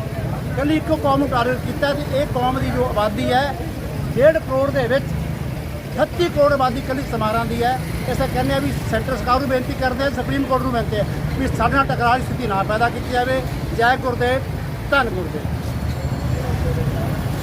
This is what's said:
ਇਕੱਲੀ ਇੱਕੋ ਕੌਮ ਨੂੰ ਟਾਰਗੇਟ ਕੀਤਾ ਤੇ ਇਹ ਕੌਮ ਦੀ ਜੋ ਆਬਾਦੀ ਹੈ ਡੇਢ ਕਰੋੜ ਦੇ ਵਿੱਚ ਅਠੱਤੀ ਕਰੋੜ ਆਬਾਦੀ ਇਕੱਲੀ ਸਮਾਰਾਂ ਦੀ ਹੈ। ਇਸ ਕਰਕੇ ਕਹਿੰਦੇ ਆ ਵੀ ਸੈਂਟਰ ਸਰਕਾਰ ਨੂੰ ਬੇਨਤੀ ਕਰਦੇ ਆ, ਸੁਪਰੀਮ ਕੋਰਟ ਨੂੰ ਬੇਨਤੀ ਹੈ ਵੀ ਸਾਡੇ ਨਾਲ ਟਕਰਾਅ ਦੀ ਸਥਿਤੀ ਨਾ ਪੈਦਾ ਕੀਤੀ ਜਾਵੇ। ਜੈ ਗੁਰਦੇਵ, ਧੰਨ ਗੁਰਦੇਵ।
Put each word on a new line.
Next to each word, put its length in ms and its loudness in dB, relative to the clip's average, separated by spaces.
ਇਕੱਲੀ 240 2
ਇੱਕੋ 200 2
ਕੌਮ 220 2
ਨੂੰ 100 2
ਟਾਰਗੇਟ 280 2
ਕੀਤਾ 360 -2
ਤੇ 260 -2
ਇਹ 80 2
ਕੌਮ 340 0
ਦੀ 100 0
ਜੋ 140 0
ਆਬਾਦੀ 480 0
ਹੈ 220 2
ਡੇਢ 220 6
ਕਰੋੜ 320 0
ਦੇ 160 0
ਵਿੱਚ 180 2
ਅਠੱਤੀ 300 0
ਕਰੋੜ 280 4
ਆਬਾਦੀ 260 2
ਇਕੱਲੀ 320 -2
ਸਮਾਰਾਂ 340 0
ਦੀ 180 -2
ਹੈ। 180 0
ਇਸ 100 -2
ਕਰਕੇ 160 0
ਕਹਿੰਦੇ 200 2
ਆ 40 2
ਵੀ 140 0
ਸੈਂਟਰ 260 0
ਸਰਕਾਰ 240 2
ਨੂੰ 80 -2
ਬੇਨਤੀ 320 0
ਕਰਦੇ 240 0
ਆ, 60 2
ਸੁਪਰੀਮ 320 -2
ਕੋਰਟ 200 2
ਨੂੰ 100 0
ਬੇਨਤੀ 240 0
ਹੈ 80 2
ਵੀ 80 0
ਸਾਡੇ 280 2
ਨਾਲ 120 4
ਟਕਰਾਅ 320 2
ਦੀ 60 -2
ਸਥਿਤੀ 220 -4
ਨਾ 160 0
ਪੈਦਾ 260 2
ਕੀਤੀ 240 -4
ਜਾਵੇ। 300 0
ਜੈ 200 4
ਗੁਰਦੇਵ, 440 0
ਧੰਨ 180 4
ਗੁਰਦੇਵ। 340 -4